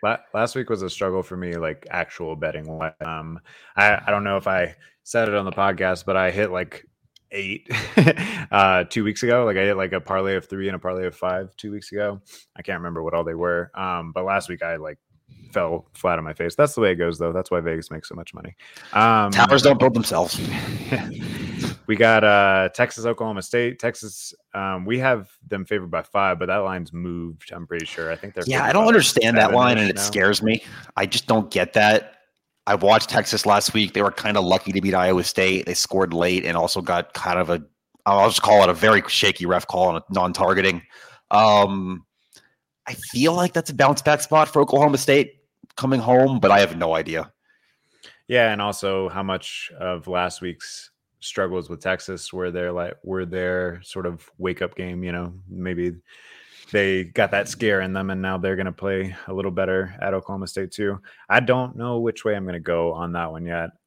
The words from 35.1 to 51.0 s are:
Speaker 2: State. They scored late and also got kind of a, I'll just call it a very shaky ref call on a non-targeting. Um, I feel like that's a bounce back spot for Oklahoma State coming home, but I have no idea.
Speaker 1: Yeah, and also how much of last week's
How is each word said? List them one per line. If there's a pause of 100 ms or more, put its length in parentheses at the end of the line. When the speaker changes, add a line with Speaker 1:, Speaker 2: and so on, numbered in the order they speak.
Speaker 2:
State.
They
scored
late
and
also
got
kind
of
a, (420)
I'll
just
call
it
a
very
shaky
ref
call
on
a
non-targeting. (480)
Um, (840)
I
feel
like
that's
a
bounce
back
spot
for
Oklahoma
State (420)
coming
home,
but
I
have
no
idea. (920)
Speaker 1:
Yeah,
and
also
how
much
of
last
week's (300)